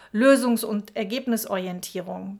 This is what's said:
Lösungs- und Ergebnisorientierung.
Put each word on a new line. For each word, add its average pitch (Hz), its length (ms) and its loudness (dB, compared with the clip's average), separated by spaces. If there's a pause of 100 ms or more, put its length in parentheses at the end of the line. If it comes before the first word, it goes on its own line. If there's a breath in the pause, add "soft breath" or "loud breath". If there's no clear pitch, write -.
(140 loud breath)
Lösungs- 240 500 6
und 208 320 -6
Ergebnisorientierung. 190 1400 -6